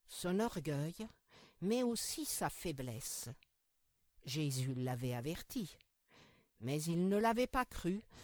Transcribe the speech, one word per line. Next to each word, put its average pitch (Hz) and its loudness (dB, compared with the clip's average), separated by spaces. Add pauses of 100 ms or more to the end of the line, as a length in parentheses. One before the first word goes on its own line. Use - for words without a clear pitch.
son 180 2
orgueil, 160 0 (540)
mais 226 4
aussi 240 0
sa - 0
faiblesse. 131 -6 (960)
Jésus 131 0
l'avait 127 0
averti, 156 -4 (800)
mais 139 0
il 170 2
ne 202 4
l'avait 226 4
pas 254 2
cru, 190 -2 (220)